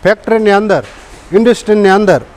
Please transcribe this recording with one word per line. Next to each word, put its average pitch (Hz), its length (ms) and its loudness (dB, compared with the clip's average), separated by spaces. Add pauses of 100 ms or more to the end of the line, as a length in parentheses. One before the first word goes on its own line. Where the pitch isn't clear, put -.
ફેક્ટરીની 214 480 -2
અંદર, 202 320 -2 (500)
ઇન્ડસ્ટ્રીની 214 560 0
અંદર 190 320 2 (160)